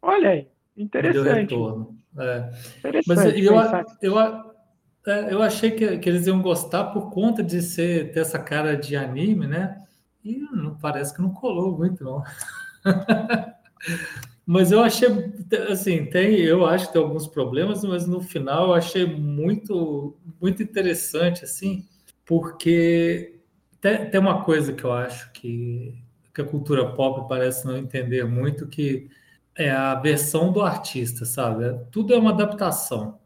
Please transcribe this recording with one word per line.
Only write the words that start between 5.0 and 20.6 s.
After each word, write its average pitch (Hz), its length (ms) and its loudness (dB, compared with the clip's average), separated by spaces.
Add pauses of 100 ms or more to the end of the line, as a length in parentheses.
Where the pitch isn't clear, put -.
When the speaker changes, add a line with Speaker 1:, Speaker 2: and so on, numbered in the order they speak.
Speaker 2:
é, 202 260 -2
eu 202 100 2
achei 220 280 2
que, 208 280 0
que 180 100 -2
eles 175 180 2
iam 185 140 4
gostar 180 440 0
por - 260 -6
conta 220 320 0
de 170 180 -2
ser, 170 520 -2
ter 160 80 0
essa 160 180 -2
cara 151 360 -2
de 139 220 -4
anime, 143 500 -2
né? 175 360 -4 (420)
E 226 140 -8
não, 202 380 -6
parece 147 380 -6
que - 60 -8
não 185 100 0
colou 185 460 -2
muito, 180 260 -2
não. 135 200 -6 (600)
<laughs> 220 720 0 (920)
Mas 175 260 6
eu 220 100 8
achei, 233 260 4 (640)
assim, 175 360 0
tem, 196 300 4
eu 175 300 6
acho 180 200 2
que - 80 -12
tem 160 80 6
alguns 151 240 -2
problemas, 165 560 -2
mas 180 240 -2
no 180 140 -2
final 156 480 0
eu 175 60 6
achei 175 320 2
muito, 151 1120 -2 (240)
muito 190 220 0